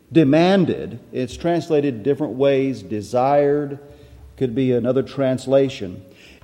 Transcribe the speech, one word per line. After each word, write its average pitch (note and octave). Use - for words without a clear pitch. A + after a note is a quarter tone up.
demanded, D3+
it's B2
translated D3+
different C3+
ways, C3+
desired, C3+
could B2
be B2+
another B2
translation. C3